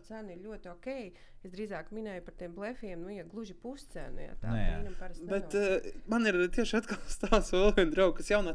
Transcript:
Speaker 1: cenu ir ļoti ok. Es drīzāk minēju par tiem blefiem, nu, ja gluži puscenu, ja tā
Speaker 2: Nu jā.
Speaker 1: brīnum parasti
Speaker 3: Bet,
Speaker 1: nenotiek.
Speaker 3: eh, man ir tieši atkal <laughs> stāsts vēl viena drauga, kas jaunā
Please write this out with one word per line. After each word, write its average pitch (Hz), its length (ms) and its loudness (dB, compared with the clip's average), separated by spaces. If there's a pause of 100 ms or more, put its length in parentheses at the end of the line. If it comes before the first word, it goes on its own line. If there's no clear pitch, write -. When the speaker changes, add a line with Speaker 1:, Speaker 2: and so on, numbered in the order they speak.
Speaker 1:
cenu 214 300 -12
ir 170 40 -14
ļoti 196 320 -14
ok. 240 420 -10 (320)
Es 190 80 -14
drīzāk 190 400 -8
minēju 208 320 -8
par 170 120 -14
tiem 175 180 -12
blefiem, 202 480 -8
nu, 180 80 -10
ja 202 140 -10
gluži 196 320 -12
puscenu, - 680 -8
ja - 140 -8
tā 110 160 -4
Speaker 2:
Nu 113 40 2
jā. 113 280 4
Speaker 1:
brīnum 185 160 -4
parasti 175 260 -8
Speaker 3:
Bet, 196 260 -2
Speaker 1:
nenotiek. 202 360 2
Speaker 3:
eh, 98 40 -8 (160)
man 220 200 2
ir 202 60 4
tieši 180 440 4
atkal 220 200 -2
<laughs> - 100 -8
stāsts - 460 4
vēl 196 200 8
viena 170 180 6
drauga, 185 260 4
kas - 120 -4
jaunā 202 260 2